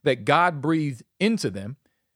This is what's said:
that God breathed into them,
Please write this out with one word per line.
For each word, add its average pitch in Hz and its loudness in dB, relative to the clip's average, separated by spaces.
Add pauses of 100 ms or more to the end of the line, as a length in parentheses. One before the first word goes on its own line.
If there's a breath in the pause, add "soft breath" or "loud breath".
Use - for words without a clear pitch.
that 127 0
God 156 4
breathed 147 -2 (160)
into 196 0
them, 98 -10 (400)